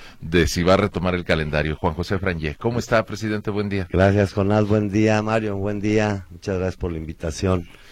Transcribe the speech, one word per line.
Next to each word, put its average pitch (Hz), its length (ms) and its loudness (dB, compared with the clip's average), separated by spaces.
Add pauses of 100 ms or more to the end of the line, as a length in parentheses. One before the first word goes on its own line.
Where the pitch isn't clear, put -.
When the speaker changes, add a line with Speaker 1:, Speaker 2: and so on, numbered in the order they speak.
(200)
Speaker 1:
de 82 280 2
si 87 160 0
va 92 100 6
a - 20 8
retomar 92 380 0
el 87 100 -4
calendario. 76 520 0
Juan 85 180 -2
José 90 240 -4
Frangé, 82 380 -4
¿cómo 117 240 -4
está, 110 260 0
presidente? 107 440 -6
Buen 101 180 -2
día. 98 200 -2
Speaker 2:
Gracias, 98 440 4
Jonás, 104 340 2
buen 104 240 0
día, 107 320 2
Mario, 107 340 -2
buen 104 240 -4
día, 104 500 0
muchas 92 280 -6
gracias 90 180 -2
por 90 140 -4
la 80 80 -6
invitación. 82 680 -2 (240)